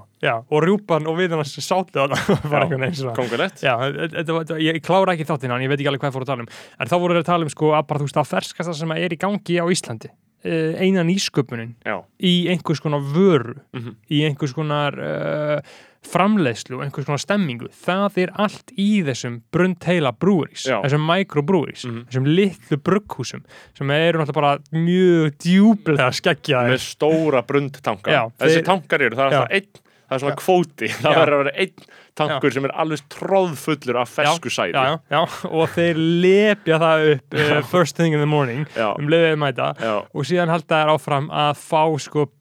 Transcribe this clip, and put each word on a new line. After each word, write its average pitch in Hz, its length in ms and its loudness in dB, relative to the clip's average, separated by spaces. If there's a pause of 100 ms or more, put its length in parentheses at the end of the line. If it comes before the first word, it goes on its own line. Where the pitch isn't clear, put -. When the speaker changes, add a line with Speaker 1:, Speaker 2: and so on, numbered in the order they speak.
(220)
Speaker 1:
já. 139 120 0 (180)
Og 151 120 4
Rjúpan 170 440 0
og 160 100 -2
vinur 175 220 0
hans 139 160 -6
sátu 180 380 -2
þarna, 139 260 0 (160)
<laughs> 147 160 -4
bara 147 140 2
Speaker 2:
Já. 170 40 -2
Speaker 1:
einhvern 135 140 -2
veginn 143 160 -4
svona. 127 160 -6
Speaker 2:
Kóngulegt. 131 480 -4
Speaker 1:
Já, 127 160 2
þetta 156 540 -4
var, 165 100 -4
þetta 160 100 -8
var, 156 60 -6
ég 160 240 -2
klára 185 320 2
ekki 151 100 -6
þáttinn, 127 300 -4
en 123 60 -4
ég 131 100 -2
veit 143 80 0
ekki 143 80 -4
alveg 139 140 -2
hvað 143 100 -2
ég 127 80 -8
fór 131 80 -8
að 143 60 -4
tala 120 80 -6
um. 120 60 -12 (340)
En - 60 -4
þá 175 120 2
voru 175 160 2
þeir 170 80 2
að - 80 -2
tala 170 120 2
um, 151 60 -4
sko, 156 220 0
að 151 160 2
bara, 147 120 -4
þú 143 100 -4
veist, - 100 -2
það 147 160 -2
ferskasta 170 400 -6
sem 160 160 -6
er 170 180 -4
í 170 80 -6
gangi 196 380 -4
á 170 160 0
Íslandi, - 380 -6 (340)
eh, 165 400 -4
eina 190 240 2
nýsköpunin 123 680 -2 (100)
Speaker 2:
Já. 101 180 -6 (180)
Speaker 1:
í 180 140 4 (140)
einhvers 165 320 -2
konar 147 200 -2
vöru, 139 540 2 (180)
Speaker 2:
Mhm. 120 220 -12 (160)
Speaker 1:
í 151 160 2
einhvers 143 260 -4
konar, 147 460 -2
eh, 151 600 -4 (400)
framleiðslu, 170 800 0
einhvers 139 240 -8
konar 143 160 -4
stemmingu. 147 480 -2
Það 196 540 -4
er 180 80 -4 (100)
allt - 320 -6
í 202 320 2
þessum 120 360 -6 (120)
brundheila 170 640 0
breweries, 175 480 0
Speaker 2:
Já. 123 160 0
Speaker 1:
þessum 147 240 2
microbreweries, 160 800 0
Speaker 2:
Mhm. 120 240 -8
Speaker 1:
þessum 131 160 -2
litlu 165 520 2
brugghúsum - 680 -4 (340)
sem 139 140 -2
eru 165 260 4
náttúrulega 151 160 -2
bara 143 240 2 (160)
mjög 170 640 4
djúplega 175 720 4
skeggjaðir. 127 640 0
Speaker 2:
Með 127 80 0
stóra 151 640 0
brundtanka. 135 680 -2
Speaker 1:
Já, 117 280 2
Speaker 2:
Þessi 160 180 4
Speaker 1:
þeir 160 80 2
Speaker 2:
tankar 170 360 0
eru, 113 140 2
það 135 120 2
er 135 40 0
Speaker 1:
Já. 151 100 4
Speaker 2:
alltaf - 100 -4
einn, 196 160 -2 (420)
það 135 60 -2
er 131 40 -2
svona 139 160 -2
Speaker 1:
Já. - 60 -12
Speaker 2:
kvóti. 170 540 0
<laughs> - 60 -12
Það 156 120 2
Speaker 1:
Já. 156 80 4
Speaker 2:
verður 147 160 4
að 139 60 2
vera - 140 -4
einn - 280 -6 (300)
tankur 151 340 0
Speaker 1:
Já. 117 40 2
Speaker 2:
sem 135 120 -2
er 131 60 -4
alveg 160 380 -4
troðfullur 156 920 -2
af 120 80 -4
fersku 151 400 -2
Speaker 1:
Já, - 80 -4
Speaker 2:
sæði. 95 160 -2
Speaker 1:
já, 135 100 2
já, 151 160 0 (120)
já. 165 400 -2
Og 160 180 0
þeir 170 260 0
lepja 180 840 2
það 156 340 4
upp, - 200 -4
eh, 151 160 2 (120)
Speaker 2:
Já. - 20 -
Speaker 1:
first 165 320 0
thing 165 180 2
in 151 60 2
the 147 60 0
morning, 147 400 0 (100)
Speaker 2:
Já. 110 220 0
Speaker 1:
um 147 100 -4
leið 160 240 4
og 156 60 0
þeir 139 160 0
mæta. 139 260 -2
Speaker 2:
Já. 107 260 -2 (100)
Speaker 1:
Og 147 100 -4
síðan 175 240 0
halda 160 320 0
þeir 156 160 4
áfram 147 320 -4
að 147 260 0
fá, 156 440 0
sko, 147 280 -2 (140)